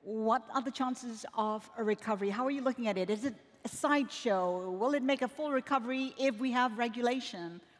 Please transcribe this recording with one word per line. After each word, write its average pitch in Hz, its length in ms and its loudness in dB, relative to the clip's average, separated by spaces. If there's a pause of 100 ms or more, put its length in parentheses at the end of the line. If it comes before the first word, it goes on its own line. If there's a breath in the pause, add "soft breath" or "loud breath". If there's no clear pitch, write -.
What 220 540 0
are 269 80 2
the 262 80 -2
chances 247 560 -4 (100)
of 214 400 0
a 226 80 0
recovery? 208 460 2
How 226 160 0
are 277 40 2
you 277 120 -2
looking 240 260 0
at 196 80 2
it? 185 140 0
Is 220 160 0
it 240 80 -2 (320)
a - 20 -4
sideshow? 190 1000 0
Will 220 240 2
it 285 80 2
make 262 180 2
a 254 80 0
full 302 220 -4
recovery 262 680 0
if 254 220 2
we 254 120 0
have 247 260 2
regulation? 240 840 -2 (200 soft breath)